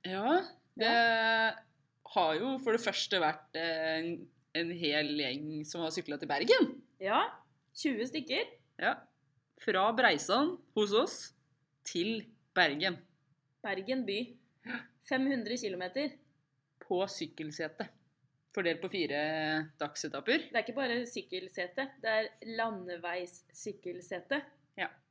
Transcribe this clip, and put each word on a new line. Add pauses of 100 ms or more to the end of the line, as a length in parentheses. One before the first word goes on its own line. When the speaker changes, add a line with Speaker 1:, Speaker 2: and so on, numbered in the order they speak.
Speaker 1:
Ja, (320)
det
Speaker 2:
Ja. (540)
Speaker 1:
har
jo
for
det
første
vært,
eh,
en, (460)
en
hel
gjeng (180)
som
har
syklet
til
Bergen. (260)
Speaker 2:
Ja, (540)
tjue
stykker. (340)
Speaker 1:
Ja, (640)
fra
Breisan (180)
hos
oss (720)
til (260)
Bergen. (680)
Speaker 2:
Bergen
by. (460)
Speaker 1:
Ja. (220)
Speaker 2:
Fem
hundre
kilometer. (640)
Speaker 1:
På
sykkelsete. (680)
Fordelt
på
fire (580)
dagsetapper.
Speaker 2:
Det
er
ikke
bare
sykkelsete,
det
er (180)
landeveissykkelsete. (340)
Speaker 1:
Ja. (240)